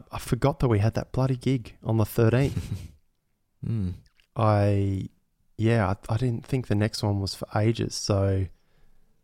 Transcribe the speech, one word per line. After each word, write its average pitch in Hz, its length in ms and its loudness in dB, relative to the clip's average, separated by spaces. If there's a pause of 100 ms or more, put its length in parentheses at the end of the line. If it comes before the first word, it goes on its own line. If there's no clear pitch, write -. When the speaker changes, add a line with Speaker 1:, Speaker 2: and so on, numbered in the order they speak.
(120)
Speaker 1:
I 113 60 -8
forgot 139 420 0
that 131 80 2
we 110 100 4
had 110 160 2
that - 180 -6
bloody 131 240 0
gig 127 460 -2
on 113 140 0
the 110 100 4
thirteenth. 117 640 2 (560)
Speaker 2:
<laughs> - 400 -18
Mm. 95 280 -4 (420)
Speaker 1:
I, 104 720 2 (500)
yeah, 110 300 2 (200)
I, 110 60 -2
I - 20 0
didn't 120 300 -2
think 127 220 -4
the 104 60 0
next 104 280 0
one 101 180 0
was 95 140 -4
for - 200 -12
ages, 107 400 0
so 98 520 0 (760)